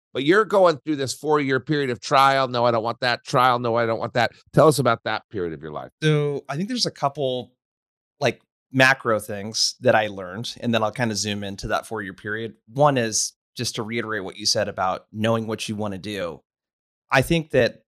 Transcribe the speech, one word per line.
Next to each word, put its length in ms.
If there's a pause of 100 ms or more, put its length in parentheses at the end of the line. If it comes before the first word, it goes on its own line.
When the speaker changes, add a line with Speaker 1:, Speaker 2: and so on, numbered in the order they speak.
(140)
Speaker 1:
But 100
you're 220
going 320
through 180
this 180
four-year 460
period 300
of 100
trial. 480
"No, 180
I 60
don't 120
want 180
that." 220
Trial. 360
"No, 160
I 100
don't 140
want 140
that." 180 (220)
Tell 140
us 120
about 240
that 260
period 240
of 80
your 100
life. 200 (100)
Speaker 2:
So 480
I 60
think 140
there's 160
a 60
couple, 600 (680)
like, 220 (300)
macro 480
things 600
that 140
I 120
learned, 520
and 140
then 100
I'll 80
kinda 240
zoom 280
into 240
that 180
four-year 280
period. 420 (120)
One 300
is 360 (220)
just 200
to 80
reiterate 400
what 140
you 80
said 240
about 420
knowing 360
what 220
you 60
wanna 220
do. 440 (680)
I 100
think 300
that 360